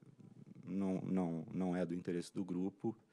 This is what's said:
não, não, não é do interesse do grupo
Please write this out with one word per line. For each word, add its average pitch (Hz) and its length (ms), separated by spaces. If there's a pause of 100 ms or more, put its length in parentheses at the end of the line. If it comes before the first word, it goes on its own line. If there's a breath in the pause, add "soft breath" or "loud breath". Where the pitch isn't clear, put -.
(640)
não, 95 360
não, 85 520
não 87 240
é 90 80
do 85 100
interesse 87 380
do 101 120
grupo 92 520 (160)